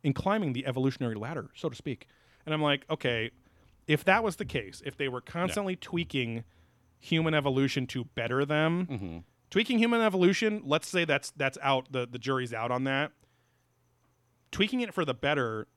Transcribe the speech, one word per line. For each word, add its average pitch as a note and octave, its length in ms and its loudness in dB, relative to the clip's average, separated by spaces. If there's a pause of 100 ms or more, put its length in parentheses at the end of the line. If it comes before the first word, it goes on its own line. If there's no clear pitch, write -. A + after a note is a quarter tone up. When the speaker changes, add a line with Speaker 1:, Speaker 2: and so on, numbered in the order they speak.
Speaker 1:
in C#3 120 2
climbing F#3+ 400 0
the B2+ 120 -4
evolutionary B2+ 500 0
ladder, A#2+ 400 -8
so - 120 -6
to B2 80 -4
speak." - 320 -10 (380)
And D#3 80 -2
I'm D#3 80 0
like, C#3+ 280 2
Okay, A#2+ 420 -2 (560)
if D#3 180 2
that G3+ 180 6
was G3 140 -2
the G3 80 -6
case, G#2 400 -6
if C#3 120 -8
they C#3 120 -2
were B2 160 -6
Speaker 2:
Yeah. - 60 -18
Speaker 1:
constantly F#3+ 440 -2
tweaking B2+ 680 -4 (560)
human D#3+ 340 2
evolution C#3 520 2
to B2 200 -6 (100)
better B2+ 300 0
them, D#3+ 440 2
Speaker 2:
Mm-hmm. F#2+ 280 -6 (320)
Speaker 1:
tweaking A3+ 280 2
human A#3 240 4
evolution, G3+ 640 4
let's D3 220 2
say F3 160 0
that's, D3+ 280 0
that's C3+ 300 -2
out, C3+ 300 2
the, B2 160 -2
the A#2+ 100 -10
jury's B2 360 -2
out A#2 180 -2
on B2+ 140 0
that. C#3 260 0 (1400)
Tweaking A3+ 300 0
it G#3 120 -4
for F3+ 100 -2
the C3+ 100 -2
better A#2+ 640 -2